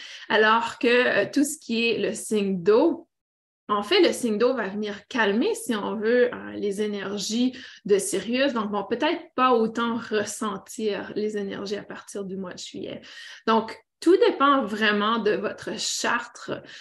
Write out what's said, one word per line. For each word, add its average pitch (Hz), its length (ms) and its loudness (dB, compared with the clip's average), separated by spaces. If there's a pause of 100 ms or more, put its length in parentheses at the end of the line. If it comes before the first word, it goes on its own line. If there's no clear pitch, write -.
(280)
Alors 220 500 4
que, 240 440 4
euh, 196 100 -2
tout 285 120 4
ce - 160 -2
qui 233 280 -2
est - 100 0
le 202 160 -2
signe 196 500 -2
d'eau, 254 440 4 (600)
en 208 160 0
fait, 392 160 4
le 240 120 6
signe 214 260 -2
d'eau 247 160 4
va 214 120 -2
venir 202 400 -8
calmer, 240 480 2
si - 180 -4
on 196 220 -4
veut, 226 400 2
euh, 202 220 -10
les 202 260 -4
énergies 208 720 -2 (280)
de 196 140 4
Sirius, 233 560 0
donc 208 180 -4
vont 202 100 -2
peut-être 294 400 -2 (140)
pas 254 160 4
autant 226 420 0
ressentir 208 1200 -6
les 214 220 -4
énergies 196 400 -6
à 196 80 -10
partir - 400 -12
du 190 120 -10
mois 180 180 -10
de - 40 -16
juillet. - 440 -12 (440)
Donc, 220 320 2 (220)
tout 349 180 6
dépend 277 440 4
vraiment 208 560 0
de 208 120 0
votre 196 500 -4
charte. - 720 -4 (300)